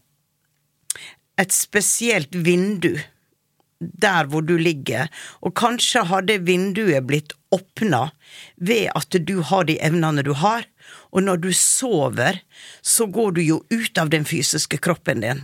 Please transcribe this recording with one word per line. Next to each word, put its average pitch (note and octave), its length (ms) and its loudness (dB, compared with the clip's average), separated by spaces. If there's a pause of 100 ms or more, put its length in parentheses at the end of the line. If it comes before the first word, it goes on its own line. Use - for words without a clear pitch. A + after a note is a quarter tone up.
(1300)
et F#3+ 180 -2
spesielt G3+ 840 0
vindu F3 600 2 (840)
der F3 440 0
hvor C#3+ 160 -2
du D#3+ 160 0
ligger, D3+ 540 -2 (240)
og - 200 -6
kanskje A#3 520 2
har F#3+ 180 0
det G#3 140 2
vinduet F3+ 680 2
blitt C#3+ 300 -2 (140)
åpnet D#3+ 640 -2 (400)
ved G3 340 0
at - 300 -2
du F3+ 240 -2
har F3+ 220 2
de D#3 120 2
evnene D#3 480 2
du C#3+ 80 0
har, G#3 320 0 (440)
og F#3+ 140 0
når G3 140 2
du F3 140 -2
sover, E3 880 0 (400)
så - 280 0
går G3+ 280 0
du E3 80 0
jo D#3 240 2
ut A3+ 320 -4
av E3 100 0
den D3+ 160 0
fysiske - 560 -2
kroppen D3+ 400 -2
din. B2+ 240 -4